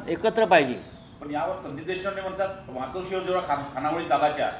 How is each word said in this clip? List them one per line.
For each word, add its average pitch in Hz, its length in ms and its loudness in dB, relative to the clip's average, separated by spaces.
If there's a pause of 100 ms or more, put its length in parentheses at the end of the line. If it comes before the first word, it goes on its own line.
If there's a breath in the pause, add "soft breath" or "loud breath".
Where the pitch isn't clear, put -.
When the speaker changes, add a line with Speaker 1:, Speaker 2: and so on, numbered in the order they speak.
Speaker 1:
एकत्र 220 360 2
पाहिजे. 143 540 4 (220)
Speaker 2:
पण 147 100 -10
यावर 165 260 -2
संदीप 151 300 -10
देशपांडे 190 340 -4
म्हणतात, 190 500 -4
मातोश्रीवर 185 520 -4
जेव्हा 180 260 0
खान-, - 260 -2
खानावळी 156 340 -2
चालायच्या 143 500 4